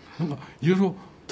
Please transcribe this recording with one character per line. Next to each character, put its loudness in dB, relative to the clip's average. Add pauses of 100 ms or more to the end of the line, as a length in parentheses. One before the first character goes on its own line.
(200)
な 0
ん -4
か、 -6 (240)
い 2
ろ 6
い 2
ろ 2 (360)